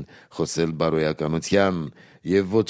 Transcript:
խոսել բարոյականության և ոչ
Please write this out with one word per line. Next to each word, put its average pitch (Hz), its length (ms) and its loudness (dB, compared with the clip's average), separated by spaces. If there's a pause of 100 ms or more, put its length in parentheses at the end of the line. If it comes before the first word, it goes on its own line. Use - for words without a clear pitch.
(320)
խոսել 80 420 -2
բարոյականության 80 1080 0 (440)
և 95 240 2
ոչ 107 200 2